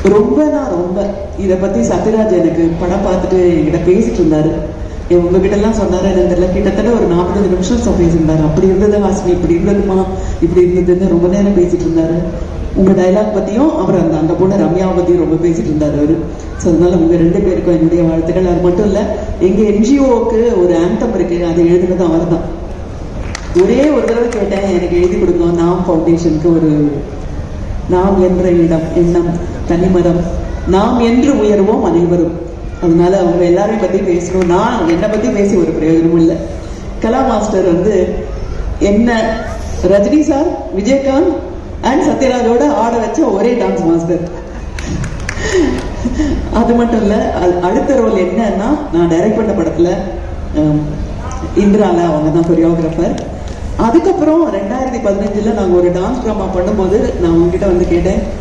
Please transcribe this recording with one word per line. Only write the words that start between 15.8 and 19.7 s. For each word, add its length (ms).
அவரு." 260
So, 140
அதனால 240
உங்க 200
ரெண்டு 220
பேருக்கும் 360
என்னுடைய 280
வாழ்த்துக்கள். 440
அது 160
மட்டும் 220
இல்ல, 320
எங்க 220
என் 180